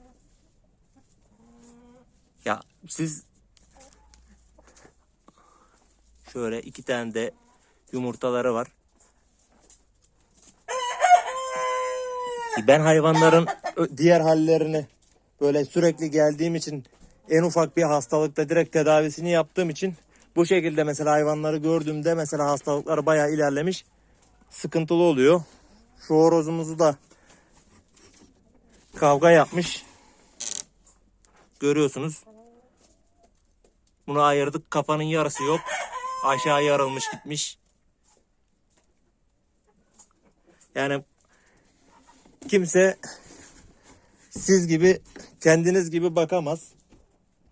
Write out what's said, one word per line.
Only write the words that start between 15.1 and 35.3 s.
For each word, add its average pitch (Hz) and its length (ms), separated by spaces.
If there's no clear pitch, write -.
böyle 143 240
sürekli 160 460
geldiğim 156 440
için 151 300
en 160 140
ufak 160 340
bir 170 60
hastalıkta 151 680
direkt 165 240
tedavisini 156 580
yaptığım 170 380
için 175 260
bu 170 100
şekilde 165 380
mesela 151 280
hayvanları 151 460
gördüğümde 156 560
mesela 151 320
hastalıkları 143 600
bayağı 151 260
ilerlemiş, 151 540
sıkıntılı 165 540
oluyor. 156 400
Şu 160 80
horozumuzu 160 640
da 151 180
kavga 147 360
yapmış. 165 540
Görüyorsunuz. 147 640
Bunu 143 140
ayırdık. 143 500
Kafanın 151 320
yarısı 156 400